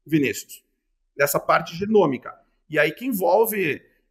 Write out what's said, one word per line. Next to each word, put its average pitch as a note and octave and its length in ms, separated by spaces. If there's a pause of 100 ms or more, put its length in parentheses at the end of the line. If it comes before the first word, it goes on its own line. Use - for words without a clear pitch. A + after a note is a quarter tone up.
Vinícius, C#3 560 (540)
nessa - 240
parte E3 340
genômica. F#3 640 (320)
E D3+ 80
aí D#3 140
que B3 140
envolve, G3 760 (280)